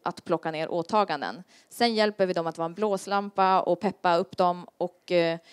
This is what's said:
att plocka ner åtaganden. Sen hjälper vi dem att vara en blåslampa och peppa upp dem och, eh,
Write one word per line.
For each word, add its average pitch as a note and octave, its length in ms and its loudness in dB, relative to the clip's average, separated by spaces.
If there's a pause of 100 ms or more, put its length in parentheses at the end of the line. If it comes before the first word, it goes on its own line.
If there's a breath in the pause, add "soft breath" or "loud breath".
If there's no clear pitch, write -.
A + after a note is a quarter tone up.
att - 200 -8
plocka E3 280 -2
ner D#3 200 -4
åtaganden. E3 720 -2 (260 soft breath)
Sen A#3 260 0
hjälper G#3 300 2
vi F#3 80 0
dem E3+ 140 -4
att E3 100 -6
vara E3 80 -2
en E3+ 80 -6
blåslampa G3 880 0
och F3 180 0
peppa F#3 360 0
upp F#3 220 -2
dem F3 300 0 (100)
och, - 340 -8
eh, E3 280 2 (140 loud breath)